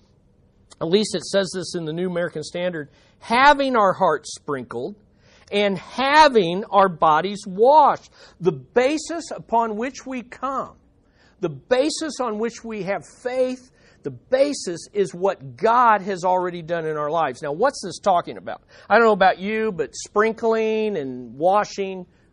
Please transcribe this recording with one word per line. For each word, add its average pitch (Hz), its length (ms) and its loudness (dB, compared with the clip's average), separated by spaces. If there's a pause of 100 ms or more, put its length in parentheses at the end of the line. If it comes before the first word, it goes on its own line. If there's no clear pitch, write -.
(800)
at 160 80 -4
least 202 260 2
it 156 80 -6
says 190 320 0
this 180 200 -8
in 165 100 -6
the 156 80 -6
New 180 160 -4
American 170 340 -4
Standard, 175 460 -6 (300)
"having 269 580 4
our 196 160 4
hearts 165 420 0
sprinkled 131 600 -8 (540)
and 202 280 0
having 240 880 4
our 196 240 4
bodies 165 580 0
washed." 233 640 4 (280)
The 175 120 2
basis 277 800 -2
upon 226 460 -2
which 262 280 -8
we 262 160 -10
come, 254 540 -8 (640)
the 175 100 -4
basis 262 720 -2
on 226 180 -4
which 226 260 -6
we 220 200 -8
have 180 220 -4 (180)
faith, 254 480 -4 (320)
the 139 80 -8
basis 254 800 -2
is 196 200 0
what 170 420 -4
God 220 460 4
has 180 220 -6
already 180 380 -2
done 165 240 -6
in 156 120 -4
our 147 120 -4
lives. 151 320 -2
Now, 143 120 -6
what's 247 300 -2
this 175 160 -12
talking 165 380 0
about? 101 240 -14 (280)
I 202 60 6
don't 233 100 6
know 214 80 6
about 185 260 4
you, 220 320 -4
but 156 240 -8
sprinkling 220 1040 -2
and 127 400 -10
washing 190 680 -2 (280)